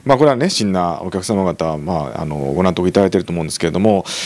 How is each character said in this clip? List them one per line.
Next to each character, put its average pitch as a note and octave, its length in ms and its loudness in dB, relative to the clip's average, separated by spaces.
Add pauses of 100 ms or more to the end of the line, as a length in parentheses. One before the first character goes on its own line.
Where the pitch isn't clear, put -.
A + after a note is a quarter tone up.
ま C3+ 100 6
あ、 - 40 0
こ D3+ 60 6
れ D3 40 6
は C3+ 60 2
熱 D#3+ 200 0
心 G#2 160 0
な F2 300 0
お F2+ 80 -8
客 F#2 160 -6
様 G2 180 0
方、 D#2+ 340 -2
ま D2+ 380 -4
あ、 - 60 -6
あ D#2+ 40 -4
の、 D2+ 100 -6
ご C#2+ 260 -2
納 F#2 120 4
得 F2+ 140 0
い F2+ 40 2
た G2 100 4
だ G2 60 4
い - 20 2
て G2 80 0
い F2+ 40 2
る - 40 -6
と - 60 -8
思 E2+ 100 -4
う D#2+ 40 -4
ん - 20 -8
で D2+ 40 -8
す - 80 -8
け F2 80 -2
れ D#2+ 40 0
ど F2 80 -2
も、 G2+ 260 2 (200)